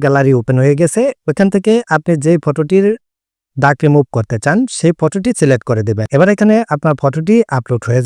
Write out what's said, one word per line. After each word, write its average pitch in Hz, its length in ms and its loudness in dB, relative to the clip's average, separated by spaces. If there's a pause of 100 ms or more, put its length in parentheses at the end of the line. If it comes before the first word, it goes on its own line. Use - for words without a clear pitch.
গ্যালারি 139 380 2
ওপেন 127 220 -2
হয়ে 143 180 2
গেছে। 175 220 0 (260)
ওইখান 196 260 0
থেকে 208 180 0 (220)
আপনি 156 180 -2 (120)
যে 170 80 2 (120)
ফটোটির 160 420 0 (680)
দাগ 139 280 0
রিমুভ 147 200 4 (120)
করতে 117 280 -4
চান 160 140 0 (180)
সেই 165 240 0
ফটোটি 190 380 -2
সিলেক্ট 135 320 0
করে 110 180 -2
দেবেন। 107 260 -4
এবার 170 200 4
এখানে 214 200 2 (200)
আপনার 151 260 -2
ফটোটি 160 360 0 (200)
আপলোড 123 320 -4
হয়ে 123 180 0